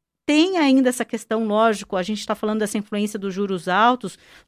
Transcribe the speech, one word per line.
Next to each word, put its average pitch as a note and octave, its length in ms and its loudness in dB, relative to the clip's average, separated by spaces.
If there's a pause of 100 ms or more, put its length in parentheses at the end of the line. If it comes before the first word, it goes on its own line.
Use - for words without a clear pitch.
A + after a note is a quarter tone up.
(260)
Tem E4+ 320 4
ainda C4+ 320 4
essa B3 140 -4
questão, A3+ 420 -4
lógico, G#3 500 0
a F#3 60 0
gente G#3 240 -6
tá G#3+ 80 -2
falando G#3+ 260 -4
dessa G#3 160 -2
influência G#3 420 -4
dos G3 140 -6
juros F#3+ 360 -4
altos G#3+ 500 0 (280)